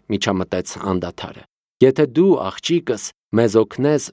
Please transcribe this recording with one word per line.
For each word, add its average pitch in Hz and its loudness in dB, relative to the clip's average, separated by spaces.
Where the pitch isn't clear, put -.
միջամտեց 95 -4
անդադարը։ 90 -6
«Եթե 135 6
դու, 160 2
աղջիկս, 127 -4
մեզ 110 2
օգնես 127 0